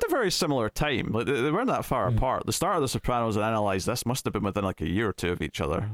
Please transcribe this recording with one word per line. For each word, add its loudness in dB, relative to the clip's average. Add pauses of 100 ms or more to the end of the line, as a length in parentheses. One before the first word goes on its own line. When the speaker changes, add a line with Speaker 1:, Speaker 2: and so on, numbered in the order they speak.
Speaker 1:
a -4
very 2
similar 0
time. 0
Like, 0
they, 0
they 2
weren't 0
that 0
far 0
Speaker 2:
Hmm. 2
Speaker 1:
apart. 0
The -2
start 0
of 2
The 0
Sopranos 0
and 2
Analyze 0
This -2
must -2
have -2
been -2
within, 0
like, -2
a -2
year 0
or -4
two -2
of -2
each -6
other. -2